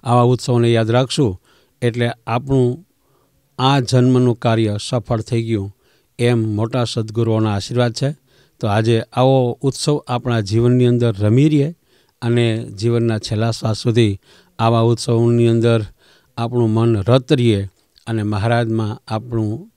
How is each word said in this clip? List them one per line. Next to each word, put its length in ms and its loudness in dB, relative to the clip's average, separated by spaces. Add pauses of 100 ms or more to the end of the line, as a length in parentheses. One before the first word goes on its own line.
આવા 180 2
ઉત્સવોને 460 2
યાદ 220 2
રાખશું 420 0 (500)
એટલે 260 -2 (200)
આપણું 420 0 (880)
આ 200 2
જન્મનું 560 2
કાર્ય 420 0
સફળ 440 -4
થઈ 220 -4
ગયું 320 -4 (440)
એમ 200 2 (160)
મોટા 300 -2
સદગુરુઓના 720 -2
આશીર્વાદ 380 -2
છે. 160 -4 (520)
તો 60 -6
આજે 340 2
આવો 360 2 (240)
ઉત્સવ 340 -2 (120)
આપણા 340 -2
જીવનની 440 2
અંદર 300 2
રમી 340 2
રહીએ 200 0 (520)
અને 240 0 (260)
જીવનના 480 0
છેલ્લા 320 -2
શ્વાસ 260 -4
સુધી 360 2 (460)
આવા 220 2
ઉત્સવની 680 2
અંદર 340 2 (560)
આપણું 320 0
મન 280 2
રત 360 2
રહીએ 280 2 (460)
અને 160 -4
મહારાજમાં 680 -2 (140)
આપણું 440 -4 (260)